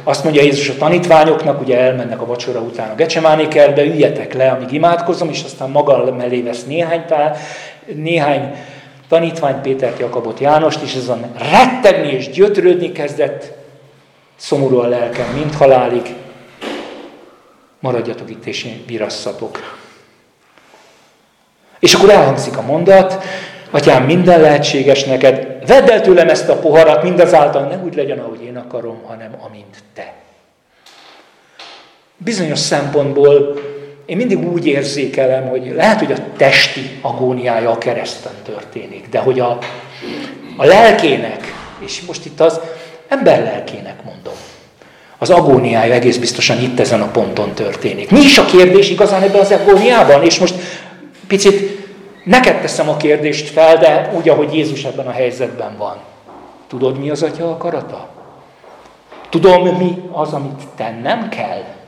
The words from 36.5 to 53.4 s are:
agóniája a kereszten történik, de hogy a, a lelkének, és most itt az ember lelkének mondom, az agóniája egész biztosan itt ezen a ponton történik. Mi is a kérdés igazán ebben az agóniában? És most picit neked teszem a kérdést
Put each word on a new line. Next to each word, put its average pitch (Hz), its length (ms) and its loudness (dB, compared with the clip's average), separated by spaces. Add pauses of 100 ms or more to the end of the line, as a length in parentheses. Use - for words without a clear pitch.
agóniája 123 680 -2
a 117 80 -2
kereszten 113 540 -8 (120)
történik, - 640 -16
de 117 100 -4
hogy 127 220 0
a, 120 180 -2 (960)
a - 80 -2
lelkének, 151 880 2 (240)
és - 220 -14
most 175 240 -14
itt 151 160 -12
az 156 200 2 (480)
ember 170 340 2
lelkének 101 640 -12
mondom, 95 300 -18 (840)
az 127 120 -4
agóniája 123 600 2
egész 123 240 2
biztosan 120 460 -2
itt 127 180 -2
ezen 107 220 0
a 104 80 -6
ponton 101 440 -4
történik. - 560 -6
Mi 240 100 6
is 277 180 6
a 196 60 4
kérdés 185 460 6
igazán 196 320 2
ebben 196 180 2
az 202 100 2
agóniában? 190 720 6
És 165 140 2
most 175 160 0 (720)
picit 196 520 2 (460)
neked 190 360 2
teszem 156 280 -4
a 147 80 -2
kérdést 147 520 -2